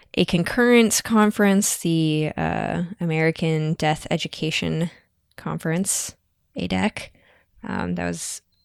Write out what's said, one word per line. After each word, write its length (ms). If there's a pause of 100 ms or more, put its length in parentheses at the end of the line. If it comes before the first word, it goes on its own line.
(140)
a 100
concurrent 800
conference, 760
the, 580
uh, 460 (180)
American 720
Death 360
Education 800 (460)
Conference, 800 (400)
adec. 540 (520)
Um, 320
that 120
was 360 (220)